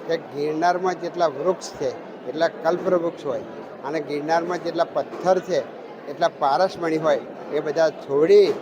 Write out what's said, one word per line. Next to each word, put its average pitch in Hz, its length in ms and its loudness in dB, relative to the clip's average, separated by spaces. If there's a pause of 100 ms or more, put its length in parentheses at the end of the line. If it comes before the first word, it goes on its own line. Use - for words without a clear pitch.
કે 165 120 0 (140)
ગિરનારમાં 170 720 0
જેટલા 170 280 0
વૃક્ષ 160 380 -2 (100)
છે 139 100 -2 (400)
એટલા 156 260 0
કલ્પવૃક્ષ 170 680 0
હોય 120 180 -4 (400)
અને 151 160 -4 (100)
ગિરનારમાં 165 560 0
જેટલા 165 280 0
પથ્થર 180 440 2 (100)
છે 170 120 2 (520)
એટલા 160 280 0
પારસમણી 160 640 2
હોય, 143 180 4 (320)
એ 147 80 0
બધા 156 280 2 (100)
છોડી 165 480 6 (140)